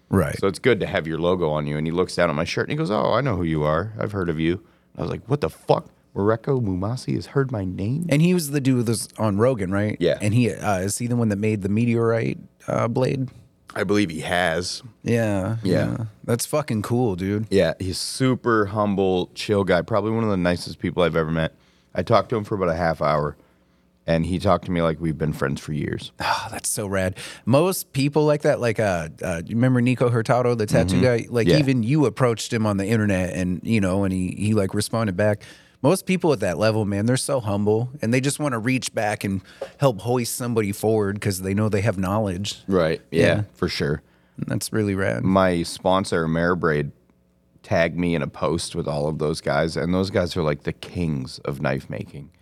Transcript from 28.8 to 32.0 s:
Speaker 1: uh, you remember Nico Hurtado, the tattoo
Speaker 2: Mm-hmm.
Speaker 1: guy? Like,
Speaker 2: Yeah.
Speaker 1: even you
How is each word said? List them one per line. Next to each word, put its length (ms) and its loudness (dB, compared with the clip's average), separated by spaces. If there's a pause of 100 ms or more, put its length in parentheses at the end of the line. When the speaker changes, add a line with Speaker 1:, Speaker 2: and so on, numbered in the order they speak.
Speaker 1:
uh, 200 -4
you 120 -6
remember 260 4
Nico 280 2
Hurtado, 440 2
the 140 0
tattoo 300 2
Speaker 2:
Mm-hmm. 60 4
Speaker 1:
guy? 280 2
Like, 160 2
Speaker 2:
Yeah. 100 8
Speaker 1:
even 240 2
you 240 4